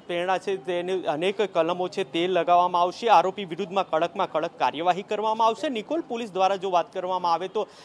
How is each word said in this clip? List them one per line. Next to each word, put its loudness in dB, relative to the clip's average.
પ્રેરણા -2
છે, -4
તેની -4
અનેક -2
કલમો 0
છે -4
તે -2
લગાવવામાં 4
આવશે. 0
આરોપી 4
વિરુદ્ધમાં -4
કડકમાં -2
કડક -4
કાર્યવાહી 0
કરવામાં 0
આવશે. 0
નિકોલ -4
પોલીસ -8
દ્વારા 2
જો -6
વાત 0
કરવામાં -2
આવે 0
તો -4